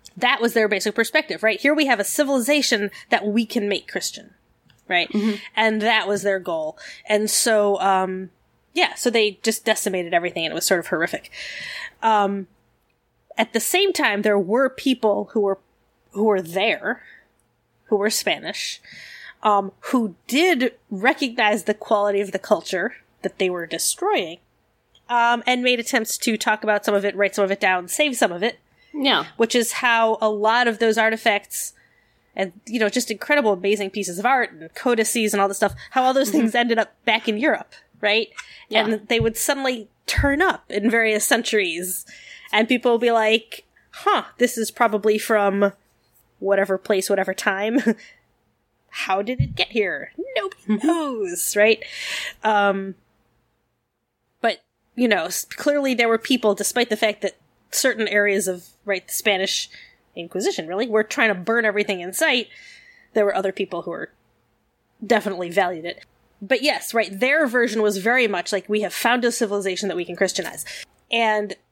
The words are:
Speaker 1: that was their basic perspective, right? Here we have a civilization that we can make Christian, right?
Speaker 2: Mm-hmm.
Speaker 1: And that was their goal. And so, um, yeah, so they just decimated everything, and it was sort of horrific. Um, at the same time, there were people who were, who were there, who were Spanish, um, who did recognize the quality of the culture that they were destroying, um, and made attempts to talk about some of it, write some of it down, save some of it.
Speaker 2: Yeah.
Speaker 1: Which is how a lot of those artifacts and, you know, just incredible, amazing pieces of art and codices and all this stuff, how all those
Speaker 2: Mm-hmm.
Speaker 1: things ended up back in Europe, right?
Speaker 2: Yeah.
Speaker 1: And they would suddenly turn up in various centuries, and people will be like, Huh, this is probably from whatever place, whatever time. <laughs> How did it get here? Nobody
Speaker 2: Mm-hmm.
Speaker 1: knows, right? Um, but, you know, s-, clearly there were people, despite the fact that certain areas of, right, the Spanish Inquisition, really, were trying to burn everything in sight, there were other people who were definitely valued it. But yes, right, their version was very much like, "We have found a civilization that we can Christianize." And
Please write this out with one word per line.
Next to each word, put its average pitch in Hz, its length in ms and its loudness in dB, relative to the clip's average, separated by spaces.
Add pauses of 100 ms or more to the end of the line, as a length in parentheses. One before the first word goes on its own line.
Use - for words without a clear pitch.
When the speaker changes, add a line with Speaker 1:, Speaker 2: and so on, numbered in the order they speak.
(180)
Speaker 1:
that 240 240 0
was 233 120 2
their 220 140 4
basic 202 280 -2
perspective, 233 480 0
right? 214 160 2
Here 285 140 2
we 302 120 2
have 247 140 2
a 202 40 -2
civilization 262 880 0 (180)
that 220 160 0
we 214 200 0
can 202 240 -2
make 196 180 -4
Christian, - 460 -10 (560)
right? 175 220 0
Speaker 2:
Mm-hmm. 208 240 0 (200)
Speaker 1:
And 214 260 2
that 220 260 2
was 202 160 -2
their 196 160 0
goal. 165 380 -6 (300)
And 214 220 0
so, 208 500 2
um, 190 520 0 (420)
yeah, 349 220 0
so - 140 -2
they 214 340 2
just 220 200 -2
decimated 185 500 -2
everything, 170 320 0
and 156 60 -4
it - 40 -6
was - 100 -4
sort 180 160 2
of - 60 -10
horrific. - 440 -4 (680)
Um, 202 460 2 (920)
at 220 160 0
the 233 60 0
same 381 340 2
time, 208 300 0
there 208 160 4
were 226 300 2
people 214 640 0
who 226 100 0
were, 196 180 0 (520)
who 208 140 -2
were 208 160 4
there, 190 640 -2 (800)
who 220 100 0
were 202 140 2
Spanish, - 720 -4 (600)
um, 202 300 2 (200)
who 226 240 0 (120)
did 269 460 2 (160)
recognize 226 720 0
the 214 100 0
quality 208 460 0
of 196 140 -4
the 190 60 -4
culture 185 560 -2 (280)
that - 160 -6
they 185 100 0
were 175 160 -6
destroying, 269 720 -2 (720)
um, 240 380 2
and 254 160 2
made 247 160 2
attempts 226 380 -2
to 226 200 0
talk 214 260 -2
about 208 200 2
some 214 100 2
of 202 120 2
it, 196 100 -2
write 196 200 2
some 202 100 2
of 185 60 2
it 196 80 -4
down, 185 280 0
save 294 300 0
some 196 140 2
of 175 120 -6
it. - 160 -2 (340)
Speaker 2:
Yeah. 269 320 2 (120)
Speaker 1:
Which 233 180 2
is 226 180 0
how 226 480 2
a 220 80 2
lot 220 380 2
of 220 120 0
those 220 180 2
artifacts 220 760 0 (600)
and, 196 160 -4 (160)
you 226 120 -4
know, 214 100 2
just 240 220 -2
incredible, 226 420 2
amazing 196 380 -2
pieces 180 280 -6
of 202 60 0
art 247 260 2
and 160 240 -18
codices 226 580 0
and 202 80 2
all 196 60 4
this 196 100 -6
stuff, 202 160 0 (180)
how 262 120 2
all 254 100 4
those 262 160 2
Speaker 2:
Mm-hmm. 302 100 2
Speaker 1:
things 226 160 2
ended 240 240 0
up 214 140 -2 (120)
back 226 240 0
in 208 80 -2
Europe, 240 360 -2 (280)
right? 214 280 0 (400)
Speaker 2:
Yeah. 214 180 2
Speaker 1:
And 214 200 -2
they 233 120 2
would 226 180 0
suddenly 262 500 -2 (180)
turn 285 360 2
up - 280 0
in 208 200 0
various 220 360 2
centuries, 185 800 0 (460)
and 220 160 2
people 247 240 2
will 233 80 4
be 233 120 2
like, 220 520 0 (280)
Huh, - 320 0 (140)
this 240 200 0
is 226 140 -4
probably 214 460 2
from 202 540 2 (720)
whatever 190 340 2
place, 190 320 0
whatever 190 240 0
time. 208 460 -2
<laughs> - 1080 -6
How 196 340 -2
did 247 180 -2
it - 140 -4
get - 140 -2
here? 175 420 -4 (240)
Nobody - 280 -6
Speaker 2:
Mm-hmm. 214 240 0
Speaker 1:
knows, 254 680 -2
right? 220 260 4 (600)
Um, 202 520 0 (1400)
but, 226 200 0 (360)
you 247 140 4
know, 185 160 2
s-, - 200 -6
clearly 285 480 0
there 233 140 2
were 226 100 4
people, 226 380 2
despite 240 340 -2
the 214 60 -2
fact 214 260 -2
that 190 140 -4 (360)
certain 220 360 0
areas 202 400 2
of, 180 200 -6 (180)
right, 190 200 -4
the - 80 -12
Spanish - 560 -2 (460)
Inquisition, 180 520 -4
really, 196 200 -4
were 214 160 2
trying 220 260 0
to 202 60 0
burn 220 300 -2
everything 202 340 -2
in 180 140 -8
sight, 262 340 0 (640)
there 208 120 4
were 202 100 2
other 190 160 -2
people 185 300 -6
who 170 100 -10
were 160 200 -10 (960)
definitely 196 440 0
valued 175 360 0
it. - 200 -12 (360)
But 254 200 -2
yes, 262 320 -2
right, 220 160 0 (100)
their 285 280 2
version 226 340 0
was 208 160 2
very 233 300 2
much 185 260 -4
like, 190 160 -4
"We 214 120 0
have 190 120 -4
found 240 320 0
a 240 60 2
civilization 202 580 -2
that 170 80 -4
we 175 80 -4
can 175 100 -10
Christianize." 180 500 -2 (460)
And 214 440 0 (160)